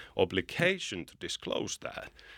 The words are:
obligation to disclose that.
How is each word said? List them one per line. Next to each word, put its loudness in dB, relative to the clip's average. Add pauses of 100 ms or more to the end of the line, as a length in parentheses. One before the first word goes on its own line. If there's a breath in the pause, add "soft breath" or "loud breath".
(180 loud breath)
obligation 2
to -18
disclose -2
that. -8 (260 loud breath)